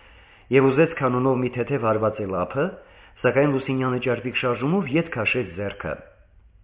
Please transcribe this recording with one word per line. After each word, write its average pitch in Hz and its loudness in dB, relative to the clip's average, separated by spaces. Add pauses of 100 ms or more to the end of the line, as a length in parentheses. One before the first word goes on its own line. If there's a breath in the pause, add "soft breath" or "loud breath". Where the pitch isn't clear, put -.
(500 soft breath)
և 135 6
ուզեց 151 4
քանունով 127 2
մի 127 -2
թեթև 123 -2
հարվածել 107 0
ափը, 90 -2 (500 loud breath)
սակայն 135 2
Լուսինյանը 131 -2
ճարպիկ 120 -4
շարժումով 131 0
ետ 165 0
քաշեց 107 -4
ձեռքը, 95 -6 (720)